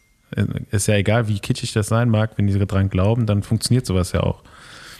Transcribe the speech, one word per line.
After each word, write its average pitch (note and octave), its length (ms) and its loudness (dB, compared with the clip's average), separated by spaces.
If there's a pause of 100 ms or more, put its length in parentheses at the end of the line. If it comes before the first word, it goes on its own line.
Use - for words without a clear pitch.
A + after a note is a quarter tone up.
(720)
ist G#2 160 0
ja G#2+ 80 4
egal, G#2 340 2
wie G#2 100 -2
kitschig - 320 -4
das G#2+ 160 0
sein A#2 220 2
mag, A2 280 2
wenn G#2 100 2
die G2 120 0
dran G2 300 0
glauben, G#2+ 360 2
dann G2+ 160 0
funktioniert A#2 440 0
sowas F2+ 260 0
ja - 100 0
auch. - 220 -2 (560)